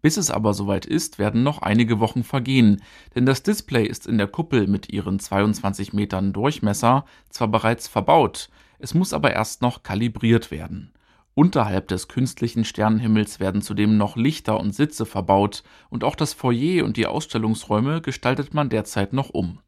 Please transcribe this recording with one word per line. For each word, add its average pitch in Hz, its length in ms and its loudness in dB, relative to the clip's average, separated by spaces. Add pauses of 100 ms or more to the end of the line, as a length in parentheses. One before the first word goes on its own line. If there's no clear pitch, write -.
Bis 160 160 2
es 175 120 0
aber 107 240 2
soweit 98 300 -2
ist, - 340 -2
werden 104 240 2
noch 147 200 0
einige 113 360 4
Wochen 113 240 0
vergehen, 120 600 4 (320)
denn 127 120 2
das 135 160 2
Display 135 440 0
ist - 200 -8
in 117 120 2
der 101 100 2
Kuppel 123 400 0
mit 101 240 -2
ihren 98 260 -2
zweiundzwanzig 98 760 -2
Metern 98 400 -2
Durchmesser 117 720 0 (260)
zwar 117 180 -4
bereits 113 400 0
verbaut, 147 600 2 (280)
es - 160 -12
muss 185 180 2
aber 143 200 0
erst - 300 -4
noch 123 200 -2
kalibriert 113 680 0
werden. - 400 -12 (420)
Unterhalb 117 540 0
des 92 180 -6
künstlichen 120 580 -4
Sternenhimmels 110 760 0
werden 95 220 -2
zudem 104 340 2
noch 101 200 0
Lichter 113 440 -2
und 101 140 -4
Sitze 143 320 -2
verbaut 98 580 0 (240)
und 117 160 -6
auch 143 100 -2
das 147 200 -4
Foyer 135 500 0
und 107 120 -2
die 110 100 0
Ausstellungsräume 113 960 -2
gestaltet 135 540 -4
man 147 140 0
derzeit 107 440 -2
noch 135 180 -2
um. 87 380 -4